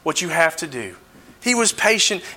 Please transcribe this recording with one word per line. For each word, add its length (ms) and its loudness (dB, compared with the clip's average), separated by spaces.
what 180 -2
you 80 -4
have 280 2
to 100 -8
do." 300 -10
He 140 0
was 160 2
patient, 500 2